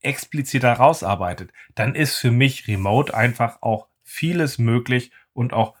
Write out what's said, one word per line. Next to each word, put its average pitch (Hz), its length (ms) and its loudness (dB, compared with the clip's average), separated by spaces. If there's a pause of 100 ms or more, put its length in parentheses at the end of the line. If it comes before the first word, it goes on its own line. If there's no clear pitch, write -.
expliziter 135 720 -2
rausarbeitet, 95 800 0 (220)
dann 110 200 -2
ist 147 220 0
für 123 140 2
mich 120 360 2
remote 104 460 0
einfach 117 480 -2
auch 110 280 -4 (140)
vieles 165 560 -4
möglich 123 520 0 (240)
und 123 180 -4
auch 113 280 0